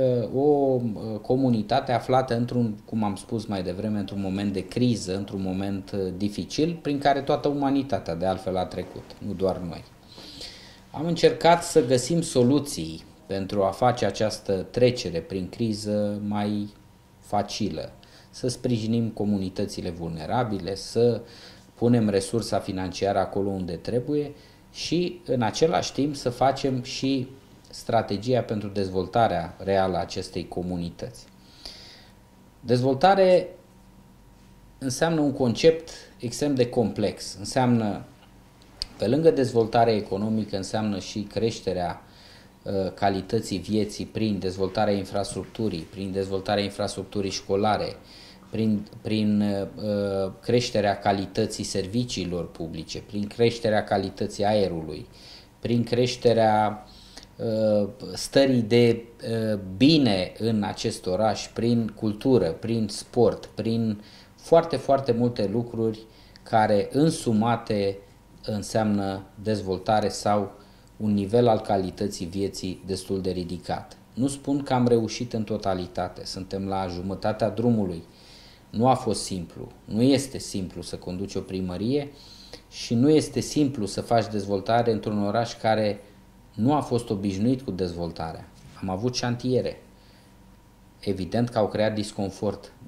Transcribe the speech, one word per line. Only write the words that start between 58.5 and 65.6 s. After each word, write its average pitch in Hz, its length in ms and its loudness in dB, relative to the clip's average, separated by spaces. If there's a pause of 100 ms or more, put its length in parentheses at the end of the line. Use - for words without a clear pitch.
de, 117 420 6 (480)
uh, 104 80 0 (180)
bine 120 640 6
în 107 240 2
acest 98 420 -4
oraș, 98 420 0
prin 117 480 0
cultură, 104 560 2
prin 110 360 -2
sport, - 580 0
prin 113 560 -2 (340)
foarte, 165 400 4
foarte 135 360 2
multe 117 400 0
lucruri 113 480 -2 (440)